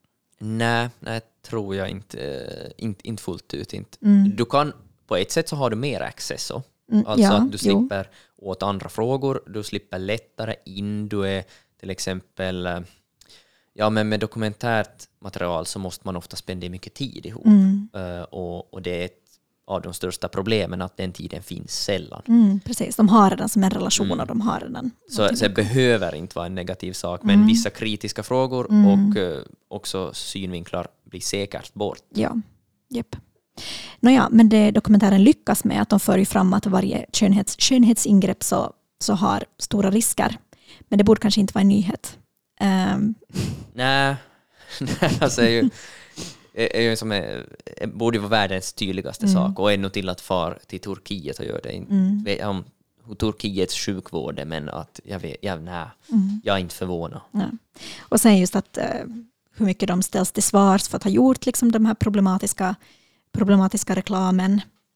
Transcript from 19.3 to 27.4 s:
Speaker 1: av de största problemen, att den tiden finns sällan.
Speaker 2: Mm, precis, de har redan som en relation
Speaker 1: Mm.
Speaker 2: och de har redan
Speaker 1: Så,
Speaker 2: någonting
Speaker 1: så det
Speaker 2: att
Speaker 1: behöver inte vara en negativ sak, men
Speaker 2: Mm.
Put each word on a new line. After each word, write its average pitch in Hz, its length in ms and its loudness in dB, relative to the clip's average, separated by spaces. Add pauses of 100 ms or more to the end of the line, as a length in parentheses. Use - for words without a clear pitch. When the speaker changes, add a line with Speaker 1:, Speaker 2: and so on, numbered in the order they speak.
Speaker 1:
av 92 140 -4
de 90 120 -10
största 90 340 -8
problemen, 92 540 -2
att 92 160 -10
den 95 140 -6
tiden 85 320 -12
finns - 400 -10
sällan. 90 440 -6
Speaker 2:
Mm, 214 320 6
precis, - 360 -6
de 214 140 6
har 202 200 8
redan 202 200 -2
som 196 140 2
en 190 60 4
relation 185 380 -2
Speaker 1:
Mm. - 120 -2
Speaker 2:
och - 80 -6
de 226 140 -4
har - 180 -2
redan - 320 -10 (180)
Speaker 1:
Så, 254 120 -2
Speaker 2:
någonting 220 160 2
Speaker 1:
så - 80 -2
det 104 40 2
Speaker 2:
att 95 60 -10
Speaker 1:
behöver 110 600 2
inte 85 200 -12
vara 85 100 -6
en 92 100 -8
negativ 90 380 -8
sak, 87 300 -8
men 202 120 4
Speaker 2:
Mm. 107 120 8